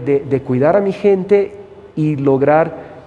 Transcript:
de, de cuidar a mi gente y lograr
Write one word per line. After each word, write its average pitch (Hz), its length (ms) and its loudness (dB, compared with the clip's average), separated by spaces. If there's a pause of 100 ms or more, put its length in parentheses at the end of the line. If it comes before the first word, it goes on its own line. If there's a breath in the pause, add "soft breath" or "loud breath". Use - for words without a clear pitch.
de, 139 160 0
de 135 200 -2
cuidar 135 360 0
a - 20 2
mi 196 140 -2
gente 196 600 0 (440)
y 151 180 0
lograr 139 640 2 (300 loud breath)